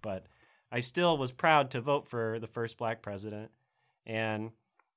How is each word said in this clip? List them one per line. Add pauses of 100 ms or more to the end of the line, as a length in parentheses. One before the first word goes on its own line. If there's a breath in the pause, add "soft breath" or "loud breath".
But (440 soft breath)
I
still
was
proud
to
vote
for
the
first
black
president. (540)
And (440)